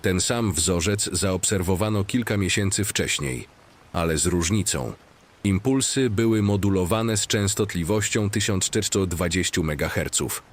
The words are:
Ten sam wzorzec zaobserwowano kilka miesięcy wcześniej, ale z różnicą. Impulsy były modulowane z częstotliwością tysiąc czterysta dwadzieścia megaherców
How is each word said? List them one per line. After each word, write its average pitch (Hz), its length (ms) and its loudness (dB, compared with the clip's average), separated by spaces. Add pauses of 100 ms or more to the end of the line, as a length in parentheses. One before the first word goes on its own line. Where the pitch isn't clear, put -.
Ten 92 200 2
sam 117 320 0
wzorzec 87 580 0
zaobserwowano 95 920 0
kilka 110 340 -2
miesięcy 98 480 0
wcześniej, 67 640 -4 (460)
ale 85 240 0
z 76 80 0
różnicą. 85 680 0 (500)
Impulsy 131 680 0
były 110 320 2
modulowane 101 760 2
z - 100 -2
częstotliwością 101 1000 0
tysiąc 101 360 0
czterysta 101 400 0
dwadzieścia 87 560 0
megaherców 73 920 -2